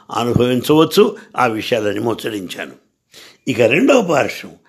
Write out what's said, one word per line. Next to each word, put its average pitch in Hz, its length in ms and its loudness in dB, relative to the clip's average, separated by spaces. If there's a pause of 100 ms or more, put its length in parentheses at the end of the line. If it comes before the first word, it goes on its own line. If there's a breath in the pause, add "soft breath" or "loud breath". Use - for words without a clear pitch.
(100)
అనుభవించవచ్చు. 123 1080 2 (200 loud breath)
ఆ 127 100 2
విషయాలని 104 540 -2
ముచ్చరించాను. 104 720 -8 (760 loud breath)
ఇక 120 120 -2
రెండవ 226 420 4
పార్శ్వం 135 500 -2 (160)